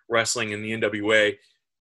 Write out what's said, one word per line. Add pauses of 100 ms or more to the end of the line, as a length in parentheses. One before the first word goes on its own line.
wrestling
in
the
N
W
A, (600)